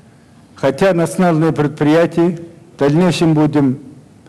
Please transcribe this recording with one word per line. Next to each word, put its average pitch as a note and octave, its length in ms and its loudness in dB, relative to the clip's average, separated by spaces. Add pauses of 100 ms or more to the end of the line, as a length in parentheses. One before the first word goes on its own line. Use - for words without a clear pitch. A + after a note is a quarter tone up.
(540)
Хотя C#3 380 0
национальные E3 600 0
предприятия D3+ 840 0 (360)
в - 40 -20
дальнейшем D#3+ 540 2
будем, C#3+ 460 0 (500)